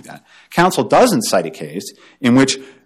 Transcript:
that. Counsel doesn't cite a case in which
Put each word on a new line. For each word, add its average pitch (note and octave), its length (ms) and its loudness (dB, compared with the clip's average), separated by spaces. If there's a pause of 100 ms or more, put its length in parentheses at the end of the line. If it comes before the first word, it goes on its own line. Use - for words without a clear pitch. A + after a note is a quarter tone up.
that. - 200 -20 (260)
Counsel - 360 0
doesn't F3 380 2
cite F2+ 220 -2
a D#2+ 40 -10
case D#2+ 340 -12 (380)
in B2 140 2
which C3+ 240 2 (260)